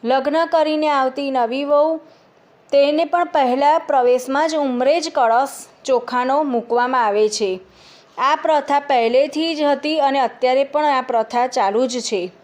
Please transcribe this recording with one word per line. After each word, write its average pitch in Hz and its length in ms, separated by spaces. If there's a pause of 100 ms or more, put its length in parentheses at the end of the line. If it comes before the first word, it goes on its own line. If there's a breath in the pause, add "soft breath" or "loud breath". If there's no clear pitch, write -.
લગ્ન 269 420
કરીને 311 420
આવતી 277 440
નવી 254 320
વહુ, 294 340 (720 soft breath)
તેને 294 340
પણ 349 200
પહેલા 285 520
પ્રવેશમાં 269 720
જ 311 60
ઉમરે 277 440
જ 330 120
કળશ 254 380 (360)
ચોખાનો 254 580
મૂકવામાં 240 640
આવે 214 240
છે. 190 300 (580 loud breath)
આ 269 180
પ્રથા 294 440
પહેલેથી 285 760
જ 302 60
હતી 294 380
અને 277 200
અત્યારે 254 440
પણ 285 220
આ 277 160
પ્રથા 240 460
ચાલુ 240 400
જ 240 120
છે. 185 320 (120)